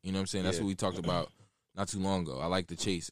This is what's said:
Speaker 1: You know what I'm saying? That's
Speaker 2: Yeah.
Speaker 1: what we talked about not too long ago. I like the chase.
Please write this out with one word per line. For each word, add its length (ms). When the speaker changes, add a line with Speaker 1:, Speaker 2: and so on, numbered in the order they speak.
Speaker 1:
You 100
know 60
what 40
I'm 40
saying? 180
That's 140
Speaker 2:
Yeah. 60
Speaker 1:
what 40
we 60
talked 240
about 340
not 140
too 120
long 240
ago. 140
I 100
like 180
the 100
chase. 360